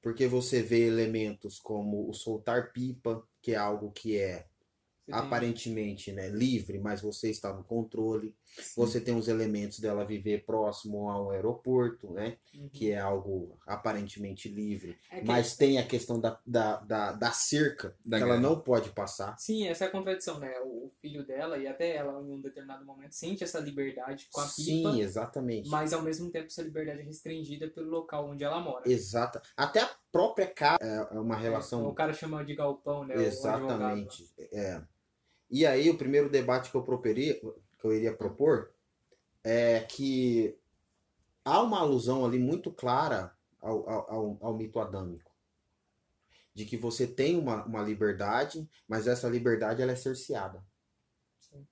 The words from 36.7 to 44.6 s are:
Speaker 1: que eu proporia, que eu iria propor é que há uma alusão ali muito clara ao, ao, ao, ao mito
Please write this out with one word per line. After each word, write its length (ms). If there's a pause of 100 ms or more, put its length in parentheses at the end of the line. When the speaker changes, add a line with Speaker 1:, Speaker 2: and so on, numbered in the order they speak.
Speaker 1:
que 60
eu 60
proporia, 560 (400)
que 80
eu 60
iria 220
propor 560 (760)
é 360
que 760 (880)
há 180
uma 180
alusão 440
ali 140
muito 340
clara 600 (280)
ao, 280
ao, 240
ao, 280
ao 160
mito 240